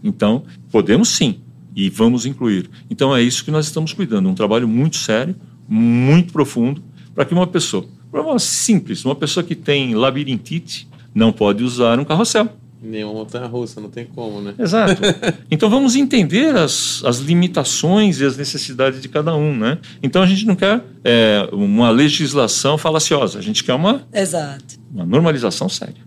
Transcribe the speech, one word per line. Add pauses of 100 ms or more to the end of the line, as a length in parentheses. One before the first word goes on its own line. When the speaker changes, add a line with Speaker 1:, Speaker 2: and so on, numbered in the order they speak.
Speaker 1:
Então, (280)
podemos
sim, (340)
e
vamos
incluir. (220)
Então,
é
isso
que
nós
estamos
cuidando.
Um
trabalho
muito
sério, (340)
muito
profundo, (320)
pra
que
uma
pessoa, (220)
um
problema
simples,
uma
pessoa
que
tem
labirintite (280)
não
pode
usar
um
carrossel. (340)
Speaker 2:
Nem
uma
montanha-russa,
não
tem
como,
né?
Speaker 1:
Exato. (240)
Speaker 2:
<laughs>
Speaker 1:
Então,
vamos
entender
as,
as
limitações
e
as
necessidades
de
cada
um,
né? (240)
Então,
a
gente
não
quer, (180)
é,
uma
legislação
falaciosa,
a
gente
quer
uma
Speaker 3:
Exato. (180)
Speaker 1:
uma
normalização
séria (100)